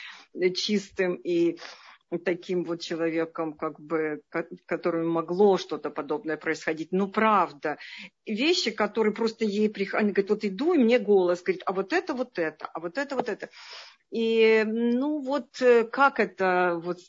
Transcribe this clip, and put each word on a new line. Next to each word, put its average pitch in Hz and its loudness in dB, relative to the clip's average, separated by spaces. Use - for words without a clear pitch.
чистым 190 -2
и 170 0
таким 175 -4
вот 170 -6
человеком, 165 -4
как 156 -8
бы, 156 -4
ко-, 170 -6
которому 165 -2
могло 175 4
что-то 151 -6
подобное 151 -6
происходить. 160 -4
Ну, 190 0
правда. 175 0
Вещи, 247 0
которые 214 0
просто 226 -2
ей 214 2
прих-, 196 -4
она 208 2
говорит: 196 0
«Вот 208 0
иду, 226 0
и 330 4
мне 240 6
голос 185 4
говорит: 185 -2
а 196 -2
вот 190 -4
это, 359 -2
вот 247 -6
это, 156 -4
а 165 -10
вот 170 -8
это, 277 -6
вот 240 -4
это». 196 -8
И, 226 4
ну, 240 0
вот, 262 -6
э, 240 6
как 269 2
это 180 2
вот 175 -6